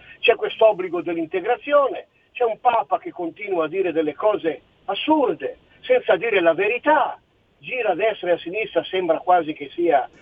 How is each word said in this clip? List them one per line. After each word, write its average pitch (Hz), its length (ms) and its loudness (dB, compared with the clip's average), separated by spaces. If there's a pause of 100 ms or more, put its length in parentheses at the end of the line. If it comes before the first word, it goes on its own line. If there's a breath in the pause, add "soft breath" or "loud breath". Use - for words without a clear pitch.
(200 loud breath)
c'è 226 160 4
quest'obbligo 196 680 0
dell'integrazione, 185 1080 -2 (240)
c'è - 120 -4
un 220 160 -2
Papa 226 400 0
che - 120 -12
continua 175 540 -4
a - 20 -8
dire 180 240 -2
delle 151 220 -2
cose 165 480 -2 (240)
assurde, 196 720 -2 (240 soft breath)
senza 247 340 2
dire 202 240 0
la 165 140 4
verità, 240 680 0 (380)
gira 233 320 -6
a 170 60 0
destra 202 340 -2
e 175 40 4
a 165 40 2
sinistra, 185 480 -4
sembra 180 340 0
quasi 170 340 2
che 143 200 -12
sia 156 340 2 (140 loud breath)